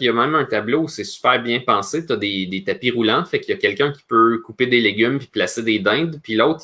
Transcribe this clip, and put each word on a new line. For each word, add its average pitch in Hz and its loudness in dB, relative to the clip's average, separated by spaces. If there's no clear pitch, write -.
il 135 0
y 120 2
a 117 4
même 123 2
un 147 0
tableau 117 0
où 156 -4
c'est 110 -10
super 123 0
bien 120 -2
pensé. 120 -2
T'as 120 0
des, 101 -2
des 95 -6
tapis 98 -2
roulants, 113 2
fait 139 -4
qu'il - -4
y 95 -4
a - -16
quelqu'un 104 0
qui 143 -12
peut 117 4
couper 123 -2
des 123 2
légumes 113 2
puis 135 -10
placer 104 -4
des 110 2
dindes, 151 0
puis 110 -4
l'autre, 151 2